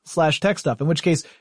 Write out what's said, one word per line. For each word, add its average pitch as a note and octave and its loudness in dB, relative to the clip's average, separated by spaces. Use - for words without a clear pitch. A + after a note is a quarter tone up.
slash D#3 0
tech G3 0
stuff, A#2 -4
in C#3+ -2
which D#3+ 0
case E3+ 2